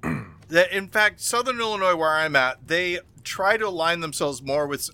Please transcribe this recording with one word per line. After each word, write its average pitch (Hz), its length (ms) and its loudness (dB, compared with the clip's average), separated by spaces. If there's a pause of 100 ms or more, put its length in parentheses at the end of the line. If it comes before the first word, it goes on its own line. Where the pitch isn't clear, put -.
<clears throat> - 460 -8
that, 175 240 4
in 196 160 -4
fact, 208 320 0
Southern 247 400 -2
Illinois, 202 360 0
where 160 160 2
I'm 156 260 2
at, 127 320 0
they 175 300 -2 (260)
try 202 320 2
to 214 100 -2
align 170 320 0
themselves 147 420 -4
more 139 240 0
with, 143 280 -6